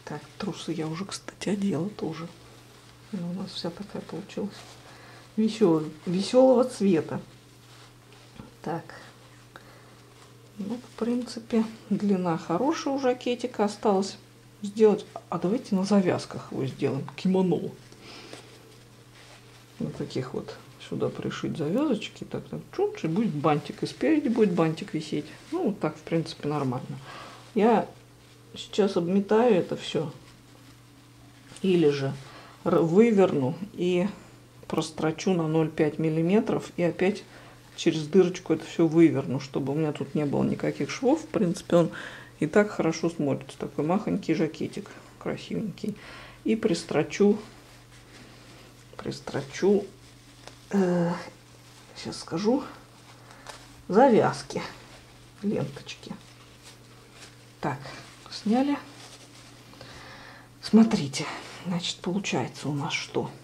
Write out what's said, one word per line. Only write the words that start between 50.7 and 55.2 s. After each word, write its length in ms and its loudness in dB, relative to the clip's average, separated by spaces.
щас 180 -10
скажу, 440 0
завязки, 720 6